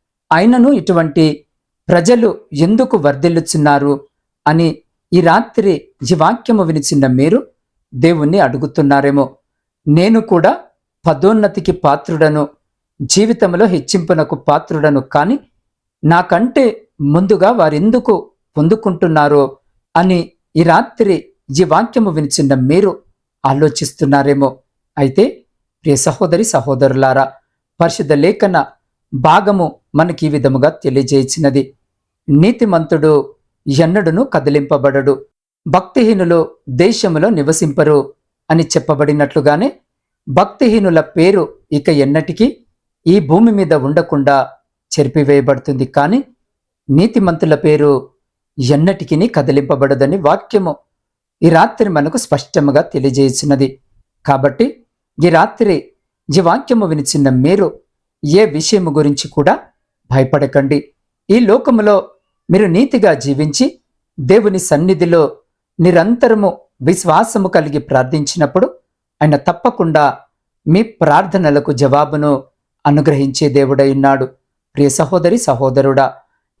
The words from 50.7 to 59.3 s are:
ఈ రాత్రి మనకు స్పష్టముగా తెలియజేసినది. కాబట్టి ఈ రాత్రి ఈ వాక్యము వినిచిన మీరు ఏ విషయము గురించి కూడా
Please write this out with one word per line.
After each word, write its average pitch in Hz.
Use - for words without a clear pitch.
ఈ 165
రాత్రి 196
మనకు 156
స్పష్టముగా 143
తెలియజేసినది. 135
కాబట్టి 139
ఈ 175
రాత్రి 170
ఈ -
వాక్యము 196
వినిచిన 147
మీరు 156
ఏ 185
విషయము 165
గురించి 143
కూడా 156